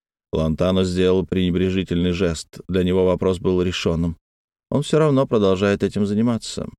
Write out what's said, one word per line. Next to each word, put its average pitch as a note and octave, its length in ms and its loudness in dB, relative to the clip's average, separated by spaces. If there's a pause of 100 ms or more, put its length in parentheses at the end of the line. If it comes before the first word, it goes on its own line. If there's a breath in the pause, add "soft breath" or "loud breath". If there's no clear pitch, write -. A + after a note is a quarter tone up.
(320)
Лантано F2+ 520 0
сделал F#2 420 0
пренебрежительный F2+ 840 0
жест. E2+ 560 -4
Для F#2 160 0
него F#2 220 2
вопрос F#2 340 0
был F#2 200 0
решённым. F2 560 -2 (540)
Он C#3+ 140 -2
всё D#3 160 0
равно C#3 260 2
продолжает G2+ 560 2
этим G2+ 240 0
заниматься, A2 640 -2 (100)